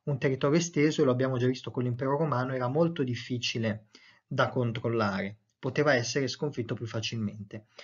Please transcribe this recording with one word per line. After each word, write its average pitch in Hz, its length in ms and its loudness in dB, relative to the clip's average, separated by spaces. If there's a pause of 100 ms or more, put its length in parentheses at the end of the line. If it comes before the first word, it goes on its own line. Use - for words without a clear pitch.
Un 143 120 0
territorio 139 400 2
esteso, 156 460 2
e - 20 6
lo 127 60 6
abbiamo 131 260 2
già 123 80 2
visto 127 240 0
con 123 140 -2
l'impero 127 340 0
romano, 131 380 0
era 123 120 0
molto 165 360 2
difficile 117 840 -4 (360)
da 131 240 0
controllare, 113 880 0 (220)
poteva 143 340 2
essere 127 340 0
sconfitto 135 460 -4
più 120 140 -6
facilmente. 107 800 -6 (160)